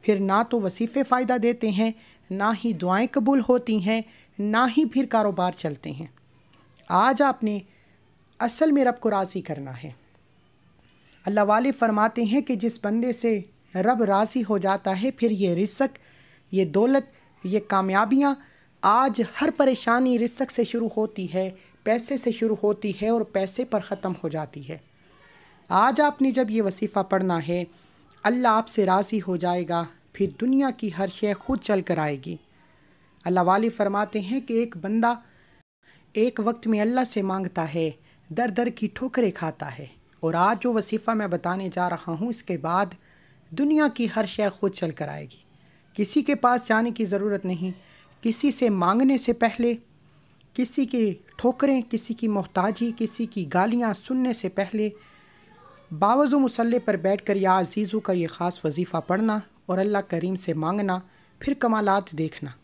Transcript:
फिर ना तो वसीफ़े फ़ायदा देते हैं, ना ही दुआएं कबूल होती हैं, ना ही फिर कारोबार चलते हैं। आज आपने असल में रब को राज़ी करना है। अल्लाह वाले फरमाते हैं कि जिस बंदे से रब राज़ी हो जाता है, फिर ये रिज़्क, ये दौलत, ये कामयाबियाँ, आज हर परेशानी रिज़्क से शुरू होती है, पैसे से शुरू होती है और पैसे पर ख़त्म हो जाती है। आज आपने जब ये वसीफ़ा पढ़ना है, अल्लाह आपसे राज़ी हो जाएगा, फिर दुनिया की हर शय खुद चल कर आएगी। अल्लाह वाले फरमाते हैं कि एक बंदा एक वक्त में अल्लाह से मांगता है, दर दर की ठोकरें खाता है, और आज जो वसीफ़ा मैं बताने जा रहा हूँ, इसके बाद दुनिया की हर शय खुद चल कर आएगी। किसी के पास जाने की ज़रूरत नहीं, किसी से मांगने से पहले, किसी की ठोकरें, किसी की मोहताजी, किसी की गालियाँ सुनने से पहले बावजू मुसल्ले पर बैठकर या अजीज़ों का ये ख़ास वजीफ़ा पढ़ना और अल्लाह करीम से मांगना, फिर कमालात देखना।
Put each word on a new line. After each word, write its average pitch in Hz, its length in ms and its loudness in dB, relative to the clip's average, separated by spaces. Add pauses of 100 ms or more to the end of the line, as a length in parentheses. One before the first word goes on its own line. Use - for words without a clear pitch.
फिर 208 180 2
ना 196 220 2
तो 233 160 0
वसीफ़े 226 440 -2
फ़ायदा 247 360 0
देते 233 300 0
हैं, 220 240 0 (360)
ना 196 240 0
ही 220 220 -2
दुआएं 185 340 0
कबूल 269 320 2
होती 240 380 2
हैं, 220 240 0 (360)
ना 214 280 2
ही 277 200 2
फिर 262 200 0
कारोबार 185 480 0
चलते 151 360 -8
हैं। 147 180 -12 (840)
आज 220 320 2
आपने 214 380 -2 (800)
असल 302 320 2
में 277 140 4
रब 247 120 2
को 226 120 0
राज़ी 196 340 -2
करना 139 300 -10
है। 123 220 -16 (1300)
अल्लाह 208 200 2
वाले 226 280 2
फरमाते 226 520 2
हैं 240 180 2
कि 254 140 -2
जिस 226 260 -2
बंदे 233 320 0
से 233 180 0 (440)
रब 226 280 2
राज़ी 208 380 2
हो 202 160 0
जाता 196 340 0
है, 214 180 0
फिर 233 220 0
ये 185 220 0
रिज़्क, 214 380 0 (580)
ये 190 160 2
दौलत, 247 440 2 (300)
ये 190 200 -2
कामयाबियाँ, 208 760 2 (460)
आज 233 420 4 (100)
हर 320 180 0
परेशानी 254 640 2
रिज़्क 240 340 -2
से 240 140 0
शुरू 233 240 -2
होती 214 380 -4
है, 185 220 -2 (360)
पैसे 233 320 0
से 240 160 0
शुरू 220 240 0
होती 208 360 0
है 214 180 -2
और 233 120 2 (100)
पैसे 190 320 -2
पर 214 160 -2
ख़त्म 190 420 -6
हो 165 60 -2
जाती 147 340 -8
है। 156 220 -14 (840)
आज 220 320 4
आपने 285 300 4
जब 233 200 0
ये 220 100 0
वसीफ़ा 202 420 -2
पढ़ना 185 360 0
है, 175 260 -2 (600)
अल्लाह 240 280 4
आपसे 220 320 2
राज़ी 202 340 2
हो 180 180 -4
जाएगा, 175 500 -2 (280)
फिर 185 240 -2
दुनिया 269 340 2
की 226 180 -6
हर 185 200 -4
शय 208 240 -2
खुद 262 260 -4
चल 196 220 0
कर 170 160 0
आएगी। 151 380 -4 (880)
अल्लाह 180 180 2
वाले 202 280 2
फरमाते 208 500 -2
हैं 233 200 -4
कि 233 200 -2
एक 233 180 -6
बंदा 226 320 0 (1040)
एक 226 260 0
वक्त 233 260 -2
में 220 140 2
अल्लाह 247 240 0
से 220 180 -2
मांगता 185 420 -4
है, 160 280 -2 (360)
दर 214 220 -2
दर 240 200 -2
की 220 180 -6
ठोकरें 247 440 -2
खाता 156 340 -6
है, 139 220 -14 (340)
और 160 140 0
आज 202 220 2
जो 247 140 0
वसीफ़ा 220 420 -2
मैं 214 140 -2
बताने 180 400 -4
जा 180 180 -2
रहा 170 260 -6
हूँ, 190 160 -4
इसके 208 300 -6
बाद 175 360 -2 (560)
दुनिया 294 380 2
की 233 180 -2
हर 208 200 -2
शय 208 240 0
खुद 196 220 -2
चल 165 200 -4
कर 147 160 -8
आएगी। 147 340 -14 (520)
किसी 214 280 0
के 285 140 0
पास 247 300 2
जाने 226 240 2
की 226 160 -2
ज़रूरत 196 380 -2
नहीं, 185 280 -4 (500)
किसी 233 300 2
से 240 180 2
मांगने 214 480 4
से 240 160 0
पहले, 233 380 0 (840)
किसी 254 320 0
की 226 240 2 (280)
ठोकरें, 254 440 2
किसी 226 300 -4
की 226 160 -4
मोहताजी, 208 640 -2
किसी 226 340 -4
की 190 200 -6
गालियाँ 214 480 2
सुनने 254 400 -2
से 190 160 -4
पहले 202 400 -2 (1000)
बावजू 240 480 4
मुसल्ले 233 400 2
पर 220 200 0
बैठकर 196 380 0
या 190 180 4
अजीज़ों 190 440 0
का 196 140 -2
ये 175 140 0
ख़ास 175 380 -4
वजीफ़ा 165 360 -2
पढ़ना 214 400 0 (280)
और 185 100 0
अल्लाह 202 240 2
करीम 180 320 -4
से 180 200 -4
मांगना, 185 460 -2 (400)
फिर 285 140 -2
कमालात 208 600 0
देखना। 151 380 -6 (100)